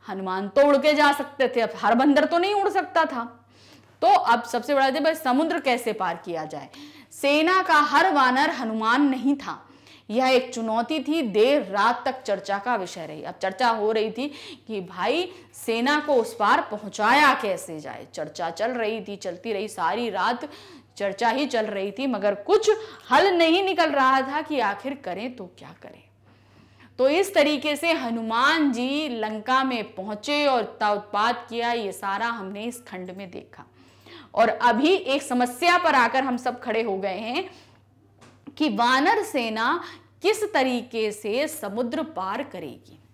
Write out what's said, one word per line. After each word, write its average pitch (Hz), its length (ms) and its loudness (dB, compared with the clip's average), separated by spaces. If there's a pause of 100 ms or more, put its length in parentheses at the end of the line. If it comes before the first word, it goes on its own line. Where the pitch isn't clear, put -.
हनुमान 190 380 -6
तो 277 200 6
उड़ 277 100 6
के 302 160 4
जा 285 180 6
सकते 277 360 -2
थे, 240 140 0
अब 214 140 0
हर 214 200 2
बंदर 285 300 6
तो 339 120 0
नहीं 392 160 2
उड़ 392 160 2
सकता 359 360 0
था, 247 420 -10 (540)
तो - 60 4
अब 240 360 4
सबसे 240 320 -2
बड़ा 269 160 4
था 302 80 -2
भाई 311 160 2
समुद्र 311 440 0
कैसे 240 340 0
पार 175 320 -4
किया 165 200 -6
जाए। 147 240 -12 (420)
सेना 320 520 4
का 349 100 2
हर 294 400 4
वानर 269 360 4
हनुमान 233 520 0
नहीं 269 340 2
था, - 340 -12 (400)
यह 254 180 2
एक 254 260 2
चुनौती 233 460 -2
थी। 302 220 -2
देर 240 400 4
रात 208 440 0
तक 262 160 -4
चर्चा 196 360 -4
का 220 180 -2
विषय 180 300 -8
रही। 151 180 -12
अब 147 180 -12
चर्चा 190 280 0
हो 220 220 0
रही 220 200 0
थी 277 200 -6 (360)
कि 208 140 -6
भाई 220 500 -4 (220)
सेना 247 460 0
को 294 140 0
उस 226 220 0
पार 233 260 2
पहुंचाया 220 720 2
कैसे 175 460 -4
जाए। 117 340 -14
चर्चा 165 360 -6
चल 208 220 -2
रही 220 300 -4
थी, 202 140 -10
चलती 196 380 -8
रही, 202 140 -4
सारी 208 420 -2
रात 226 400 -2 (480)
चर्चा 202 320 -2
ही 277 160 0
चल 226 200 -2
रही 196 260 -6
थी, 262 160 -6
मगर 208 280 0
कुछ 427 360 2 (400)
हल 330 160 6
नहीं 339 360 4
निकल 339 280 0
रहा 269 300 4
था 277 200 -4
कि 302 180 -4
आखिर 214 340 -4
करें 220 420 -8
तो 180 220 -16
क्या 160 240 -20
करें। - 220 -20 (960)
तो 262 120 4
इस 392 240 0
तरीके 294 420 2
से 330 160 0
हनुमान 254 800 0
जी 262 380 -2
लंका 220 540 -2
में 247 320 -4
पहुंचे 214 500 -4
और 254 160 4
इतना 208 300 -2
उत्पात 214 580 -2
किया, 233 220 -2
ये 220 200 -4
सारा 202 340 -4
हमने 208 380 -8
इस 240 240 -10
खंड 185 240 -12
में 185 200 -14
देखा। - 320 -16 (720)
और 226 140 6
अभी 240 400 4
एक 277 320 2
समस्या 254 560 2
पर 320 180 4
आकर 262 280 4
हम 247 140 -2
सब 247 240 -6
खड़े 226 220 -2
हो 196 140 -2
गए 190 200 -4
हैं 247 320 -6 (1080)
कि 302 120 0
वानर 269 540 2
सेना 233 600 -2 (380)
किस 427 320 0
तरीके 240 580 0
से 233 360 -2
समुद्र 240 560 -6
पार 196 400 -6
करेगी - 560 -14 (140)